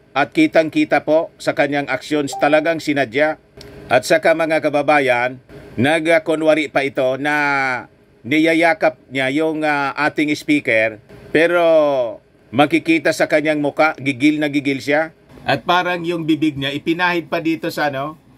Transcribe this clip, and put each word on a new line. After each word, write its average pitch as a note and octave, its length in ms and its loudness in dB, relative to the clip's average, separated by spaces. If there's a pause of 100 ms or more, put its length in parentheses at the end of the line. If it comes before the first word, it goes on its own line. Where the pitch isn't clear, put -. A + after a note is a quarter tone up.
(120)
At C#3 240 -2
kitang-kita D#3 720 2
po D#3 320 2
sa D3 160 -4
kanyang C#3+ 320 0
actions, C#3 560 -4
talagang D#3 400 2
sinadya. C#3+ 560 -2 (480)
At B2+ 160 2
saka, E3 320 2
mga D#3+ 240 0
kababayan, C#3 800 0 (400)
nagkunwari D#3 880 2
pa C#3 160 -2
ito C3+ 320 -2
na C#3 720 -2 (340)
niyayakap D#3+ 880 2
niya C3 240 -4
yung, D#3 320 -2
ah, C#3+ 320 -2
ating D3 400 -2
speaker. A2+ 640 0 (320)
Pero E3+ 320 2 (880)
makikita D3+ 640 2
sa E3+ 80 2
kanyang D3+ 320 0
muka, D3 400 0
gigil C#3 400 0
na D3+ 80 -2
gigil C#3 320 -2
siya. C#3+ 320 -2 (320)
At C3 240 -4
parang F3 400 0
yung E3+ 240 -4
bibig D#3 240 0
niya, C3+ 160 -6
ipinahid E3+ 640 -2
pa E3+ 80 -4
dito D#3+ 320 -4
sa, D3+ 160 -2
ano, C#3+ 320 -8 (160)